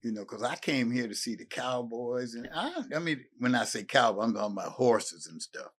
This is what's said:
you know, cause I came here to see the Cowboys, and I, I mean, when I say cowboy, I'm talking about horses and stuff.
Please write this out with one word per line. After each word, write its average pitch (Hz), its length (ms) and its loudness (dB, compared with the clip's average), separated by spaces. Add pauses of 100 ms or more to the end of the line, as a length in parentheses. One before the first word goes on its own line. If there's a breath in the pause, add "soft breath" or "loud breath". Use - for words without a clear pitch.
you 117 100 -4
know, 104 120 -6
cause 107 180 -12
I 123 140 0
came 127 340 0
here 120 180 0
to 101 60 -6
see 113 200 -4
the 90 100 -10
Cowboys, 123 880 -4
and 120 200 -10
I, 226 180 -2 (220)
I 151 40 0
mean, 156 260 -2 (140)
when 123 160 4
I 120 100 4
say 107 200 -4
cowboy, 113 380 6
I'm 113 120 2
talking 104 180 -2
about 95 200 -6
horses 110 540 4
and 80 160 -14
stuff. - 260 -14 (100)